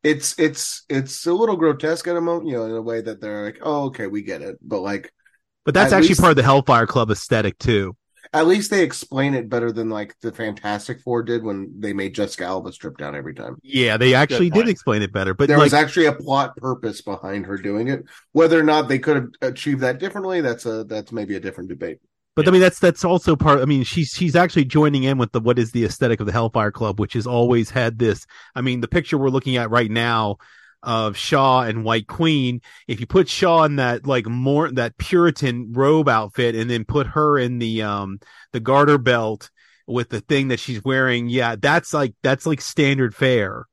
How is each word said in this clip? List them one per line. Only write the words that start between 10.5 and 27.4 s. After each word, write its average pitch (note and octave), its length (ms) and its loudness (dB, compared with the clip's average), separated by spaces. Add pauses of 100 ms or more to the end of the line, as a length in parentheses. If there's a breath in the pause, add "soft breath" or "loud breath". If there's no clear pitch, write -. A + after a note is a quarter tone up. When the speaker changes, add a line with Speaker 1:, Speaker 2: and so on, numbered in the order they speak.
Speaker 1:
Four A#2+ 200 -4
did A2+ 220 -4
when G2 340 -8
they G#2 140 -8
made G2 240 -6
Jessica G2 300 -6
Alba F2+ 260 -8
strip - 260 -18
down D2 160 -12
every D2 200 -12
time. - 280 -14
Speaker 2:
Yeah, B2 360 0
they B2 160 4
actually C#3+ 360 2
Speaker 3:
Good D3+ 40 -4
Speaker 2:
did G#3 80 4
Speaker 3:
point. A#3 80 2
Speaker 2:
explain G#2+ 320 -2
it G2 100 -4
better. F#2+ 220 -2
But, C#3+ 160 2
Speaker 1:
There D3 80 6
Speaker 2:
like, D3+ 80 8
Speaker 1:
was C#3 80 4
actually D#3 320 2
a C#3+ 80 4
plot C3+ 420 -2
purpose B2 460 -8
behind G2 460 -8
her G2 100 -8
doing G#2 320 -4
it. C3+ 160 -4 (260 loud breath)
Whether E3 260 6
or D#3 60 4
not D3+ 240 2
they C3+ 120 0
could D3+ 180 0
have A#2+ 100 -4 (140)
achieved C3+ 400 -4
that C3+ 180 -2
differently, F#3 400 -4
that's B2 260 -4
a, A2 200 -6
that's G#2 260 -10
maybe G2+ 240 -6
a F2+ 60 -8
different F#2 300 -12
debate. D#2 260 -10 (380)
Speaker 2:
But D3+ 100 2
Speaker 3:
Yeah. F3+ 40 6
Speaker 2:
I - 40 6
mean, F#3 80 8
that's, F3+ 180 4
that's F3 240 2
also E3+ 320 2
part, C#3+ 240 4
I C3 60 2
mean, C#3 180 2
she's, D#3+ 280 -2
she's E3+ 260 0
actually F3 280 4
joining C#3+ 380 2
in C3+ 140 0
with A#2+ 160 0
the, A#2 80 0
what B2 180 2
is A2+ 140 -2
the A#2 100 0
aesthetic A2+ 380 0
of G#2 40 -4
the G2+ 60 -2
Hellfire A2 400 0
Club, G#2+ 300 -4
which G#2 120 -4
has A#2 140 -4
always A#2+ 440 2